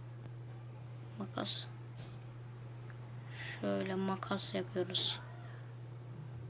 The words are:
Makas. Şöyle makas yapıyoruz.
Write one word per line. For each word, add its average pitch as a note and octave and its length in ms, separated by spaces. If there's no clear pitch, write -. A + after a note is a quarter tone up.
Makas. - 460
Şöyle G3 340
makas F#3+ 600
yapıyoruz. F#3 640